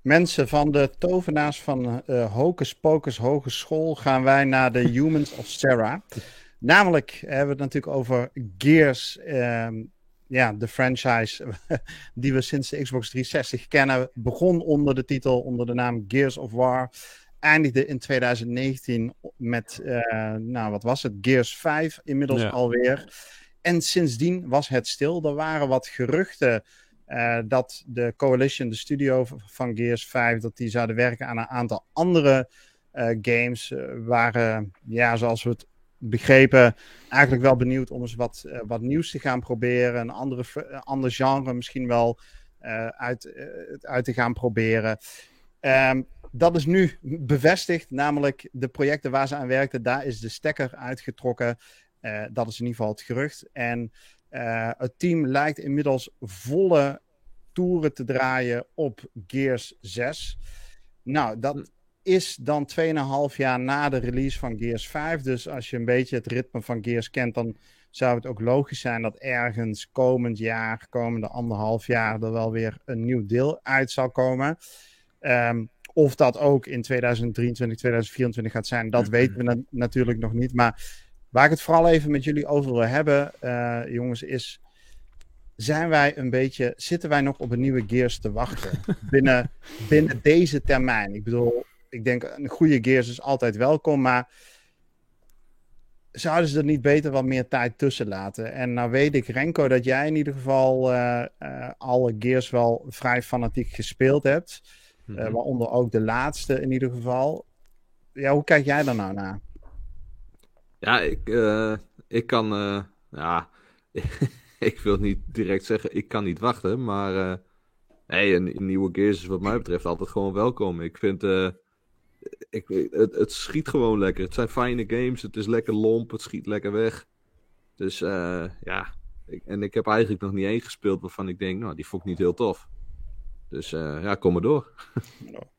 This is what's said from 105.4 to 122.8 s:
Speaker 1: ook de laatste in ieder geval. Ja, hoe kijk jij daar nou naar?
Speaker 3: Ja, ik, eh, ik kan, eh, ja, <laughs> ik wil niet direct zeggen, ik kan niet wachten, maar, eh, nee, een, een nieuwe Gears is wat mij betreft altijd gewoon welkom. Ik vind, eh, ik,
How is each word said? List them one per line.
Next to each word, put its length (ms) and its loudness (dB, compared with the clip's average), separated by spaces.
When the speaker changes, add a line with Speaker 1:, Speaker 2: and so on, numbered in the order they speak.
Speaker 1:
ook 220 2
de 100 2
laatste 600 -2
in 100 -2
ieder 200 0
geval. 540 -2
Ja, 200 2
hoe 100 4
kijk 220 4
jij 180 2
daar 120 0
nou 180 -4
naar? 260 -8
Speaker 3:
Ja, 220 2
ik, 280 -4
eh, 440 0
ik 200 -4
kan, 260 0
eh, 300 -4
ja, 400 -4
<laughs> 680 -6
ik 200 0
wil 180 0
niet 280 -2
direct 400 -4
zeggen, 300 -4
ik 120 -4
kan 160 -4
niet 160 -4
wachten, 440 -2
maar, 480 -2
eh, 60 -6
nee, 280 2
een, 220 -2
een 80 -4
nieuwe 260 0
Gears 260 2
is 80 -14
wat 160 -4
mij 160 -2
betreft 280 -4
altijd 240 -4
gewoon 240 -4
welkom. 480 -2
Ik 160 -10
vind, 260 -2
eh, 260 0
ik, 420 -4